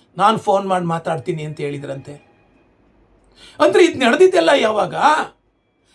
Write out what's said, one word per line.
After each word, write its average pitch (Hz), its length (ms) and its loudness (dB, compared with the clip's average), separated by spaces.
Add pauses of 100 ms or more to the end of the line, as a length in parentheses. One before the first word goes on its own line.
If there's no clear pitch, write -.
(160)
"ನಾನು 208 220 2
ಫೋನ್ 196 300 0
ಮಾಡಿ 180 160 -2
ಮಾತಾಡ್ತೀನಿ" 165 600 -6
ಅಂತ 151 160 -12
ಹೇಳಿದ್ರಂತೆ. 143 720 -12 (1300)
ಅಂದ್ರೆ 370 240 4
ಇದು 320 140 0
ನಡೆದಿದ್ದೆಲ್ಲ 349 500 4
ಯಾವಾಗ? 214 460 0 (1000)